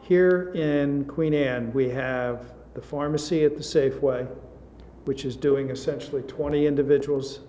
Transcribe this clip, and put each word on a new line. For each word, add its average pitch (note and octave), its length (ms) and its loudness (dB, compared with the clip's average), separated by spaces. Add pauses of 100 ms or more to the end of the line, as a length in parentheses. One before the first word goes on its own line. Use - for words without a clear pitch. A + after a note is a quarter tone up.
Here F3+ 520 4
in C#3+ 520 0
Queen D#3 280 -2
Anne, B2 400 0
we C3 160 2
have B2 640 -4 (200)
the B2 80 -10
pharmacy D3+ 640 -2
at D3 140 4
the D3+ 60 -10
Safeway, C3 640 0 (800)
which C#3 200 -4
is B2 100 -4
doing C#3 340 2
essentially C3+ 540 -6
twenty D3 420 0
individuals C#3 840 2